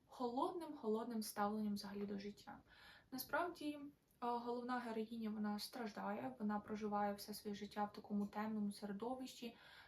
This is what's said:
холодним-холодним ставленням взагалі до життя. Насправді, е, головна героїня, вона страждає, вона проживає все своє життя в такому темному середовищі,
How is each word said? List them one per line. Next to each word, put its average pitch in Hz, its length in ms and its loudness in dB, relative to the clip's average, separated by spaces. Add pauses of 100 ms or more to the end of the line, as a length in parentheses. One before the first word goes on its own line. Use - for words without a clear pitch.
холодним-холодним 240 1120 0
ставленням 214 520 2
взагалі 202 320 -2
до 202 120 -2
життя. - 400 -8 (540)
Насправді, 302 540 0
е, 294 140 0 (400)
головна 240 580 2
героїня, 226 520 0
вона 208 280 2
страждає, 220 800 -2
вона 208 220 2
проживає 208 540 2
все 208 200 -6
своє 208 220 -4
життя 208 280 0
в 208 80 0
такому 208 340 2
темному 208 460 2
середовищі, 233 800 -4 (340)